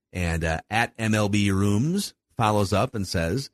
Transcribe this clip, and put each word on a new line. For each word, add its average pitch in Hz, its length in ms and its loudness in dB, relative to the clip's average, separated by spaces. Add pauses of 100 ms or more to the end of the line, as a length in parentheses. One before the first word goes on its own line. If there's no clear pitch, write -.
(120)
And, 85 320 -2
uh, 80 160 -2 (100)
at 117 280 -2
M 110 160 0
L 107 160 2
B 101 220 2
Rooms 104 600 0 (220)
follows 104 380 2
up 101 220 2
and 98 120 -4
says 92 460 -2